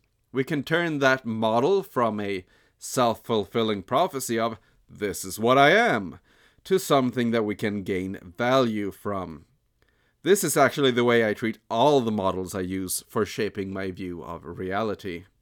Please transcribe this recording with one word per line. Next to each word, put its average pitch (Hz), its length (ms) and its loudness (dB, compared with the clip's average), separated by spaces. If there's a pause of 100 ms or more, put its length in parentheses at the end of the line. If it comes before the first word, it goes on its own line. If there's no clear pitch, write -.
(320)
we 131 120 -2
can 143 200 -4
turn 160 360 -2
that 131 240 4
model 117 600 2
from 110 360 -2
a 98 240 -4 (360)
self-fulfilling 110 1040 0
prophecy 131 560 -2
of, 113 180 -4 (320)
"This 92 340 -6
is 95 140 -10
what 123 220 4
I 139 100 8
am," 151 500 0 (440)
to 190 160 2
something 127 500 2
that 113 160 2
we 104 80 -2
can 104 300 -4
gain 95 520 -6
value 120 540 0
from. 87 560 -10 (760)
This 190 200 4
is 156 140 0
actually 135 340 4
the 120 140 2
way 117 200 4
I 104 80 2
treat 113 260 -6 (100)
all 131 320 4
the 113 100 -2
models 92 420 -2
I 98 60 -4
use 92 480 -4
for 110 180 -2
shaping 98 460 -6
my 95 200 -6
view 87 320 -10
of 85 200 -12
reality. 92 840 -6 (160)